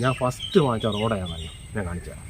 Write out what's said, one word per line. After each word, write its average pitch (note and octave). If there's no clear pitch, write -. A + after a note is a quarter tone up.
ഞാൻ C3
ഫസ്റ്റ് -
വാങ്ങിച്ച A2+
റോഡ് A2+
ഏതാണെന്നറിയോ? E2
ഞാൻ G#2+
കാണിച്ചു E2+
തരാം. D2